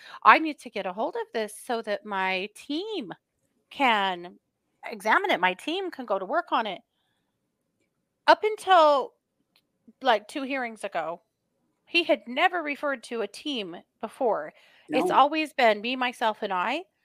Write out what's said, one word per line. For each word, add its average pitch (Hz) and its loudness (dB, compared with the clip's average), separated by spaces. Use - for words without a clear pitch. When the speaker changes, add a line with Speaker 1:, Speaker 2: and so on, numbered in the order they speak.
Speaker 1:
"I 233 8
need 311 -4
to 240 -18
get 220 -6
a - -6
hold 247 -4
of 466 -6
this 214 -6
so 226 -4
that 208 -6
my 190 -2
team 311 -8
can 196 -2
examine 240 0
it. 190 0
My 185 4
team 339 -6
can 254 -12
go 196 -2
to 190 -8
work 302 -4
on 240 0
it." 190 -8
Up 320 6
until, 339 4
like, 226 2
two 285 -6
hearings 247 -6
ago, 170 -8
he 339 0
had 285 0
never 330 0
referred 277 -6
to 233 -6
a - -2
team 214 -8
before. 190 -2
It's 320 0
Speaker 2:
No. - 0
Speaker 1:
always 294 4
been 214 4
me, 240 -4
myself, 247 -2
and 202 -4
I. 214 -2